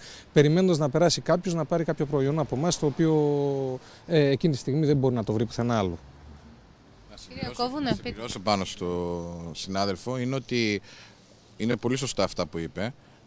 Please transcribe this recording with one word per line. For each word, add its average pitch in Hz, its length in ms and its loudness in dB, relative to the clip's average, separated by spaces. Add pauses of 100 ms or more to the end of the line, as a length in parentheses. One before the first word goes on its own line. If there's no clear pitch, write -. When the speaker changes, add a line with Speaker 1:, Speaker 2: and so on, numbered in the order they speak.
(320)
Speaker 1:
περιμένοντας 160 460 6
να 147 120 0
περάσει 156 300 4
κάποιος 180 340 0
να 160 100 -2
πάρει 165 200 -2
κάποιο 151 220 -2
προϊόν 139 320 2
από 135 180 -2
εμάς, 160 220 0
το 156 80 0
οποίο, 143 920 2 (260)
ε, 151 220 6
εκείνη 143 240 2
τη 127 60 -2
στιγμή 147 280 0
δεν 147 100 4
μπορεί 127 180 2
να 113 100 -2
το 107 80 -2
βρει 110 120 2
πουθενά 117 340 0
άλλο. 90 200 0 (1120)
Speaker 2:
Να - 60 -20 (120)
Speaker 3:
Κύριε 254 200 -8
Ιακώβου, 247 320 -2
ναι, 269 80 0
Speaker 2:
συμπληρώσω, - 20 0
να 220 60 0
Speaker 3:
πείτε. - 120 -10
Speaker 2:
συμπληρώσω 113 300 -8
πάνω 98 260 2
στο 87 880 -4
συνάδελφο, 98 640 -4
είναι 127 160 -4
ότι 117 460 -2 (760)
είναι 117 200 0
πολύ 127 200 -2
σωστά 131 260 -2
αυτά 90 240 -2
που 85 120 -8
είπε 90 360 -6 (320)